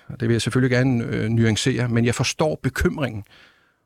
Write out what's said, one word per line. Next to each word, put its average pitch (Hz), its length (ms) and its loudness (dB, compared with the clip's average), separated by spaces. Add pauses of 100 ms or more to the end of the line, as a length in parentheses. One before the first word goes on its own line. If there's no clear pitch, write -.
og - 120 -12
det 113 80 0
vil 117 60 2
jeg 110 80 2
selvfølgelig 127 340 2
gerne, 127 280 2
øh, 110 240 -2
nuancere, 117 600 2
men 117 160 2
jeg 117 100 2
forstår 156 480 -2
bekymringen. 127 640 -2 (600)